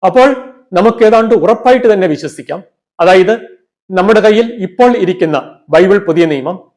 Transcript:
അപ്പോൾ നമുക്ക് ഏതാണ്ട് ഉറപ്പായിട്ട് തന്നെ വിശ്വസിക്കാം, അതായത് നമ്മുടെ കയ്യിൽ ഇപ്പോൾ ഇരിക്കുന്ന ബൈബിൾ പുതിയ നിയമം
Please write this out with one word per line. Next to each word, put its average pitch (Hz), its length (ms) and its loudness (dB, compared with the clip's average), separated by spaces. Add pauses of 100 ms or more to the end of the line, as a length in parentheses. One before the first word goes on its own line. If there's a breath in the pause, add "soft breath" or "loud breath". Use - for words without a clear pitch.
അപ്പോൾ 254 220 4 (480)
നമുക്ക് 220 300 0
ഏതാണ്ട് 226 260 2 (100)
ഉറപ്പായിട്ട് 240 480 0
തന്നെ 190 220 0
വിശ്വസിക്കാം, 143 460 -12 (420)
അതായത് 185 340 2 (640)
നമ്മുടെ 208 280 2
കയ്യിൽ 220 220 2 (200)
ഇപ്പോൾ 247 240 0 (120)
ഇരിക്കുന്ന 175 340 -4 (360)
ബൈബിൾ 190 340 2
പുതിയ 165 240 0
നിയമം 147 260 -8 (200)